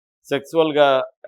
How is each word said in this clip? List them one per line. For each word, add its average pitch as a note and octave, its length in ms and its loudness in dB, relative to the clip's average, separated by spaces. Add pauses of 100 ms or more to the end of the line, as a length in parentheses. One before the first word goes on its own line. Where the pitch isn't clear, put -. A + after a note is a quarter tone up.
(260)
సెక్సువల్‌గా C#3+ 800 0 (240)